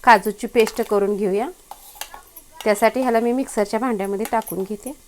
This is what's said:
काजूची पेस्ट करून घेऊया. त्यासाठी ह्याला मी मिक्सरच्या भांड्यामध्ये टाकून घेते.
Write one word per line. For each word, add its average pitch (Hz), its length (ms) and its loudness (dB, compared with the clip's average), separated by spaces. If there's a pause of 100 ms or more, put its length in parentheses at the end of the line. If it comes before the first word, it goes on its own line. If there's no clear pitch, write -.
काजूची 233 420 4
पेस्ट 220 360 2
करून 202 340 0
घेऊया. 202 320 -2 (1160)
त्यासाठी 220 360 2
ह्याला 240 200 2
मी 240 120 0
मिक्सरच्या 220 480 -2
भांड्यामध्ये 202 520 -2
टाकून 190 300 -4
घेते. 214 300 -10 (160)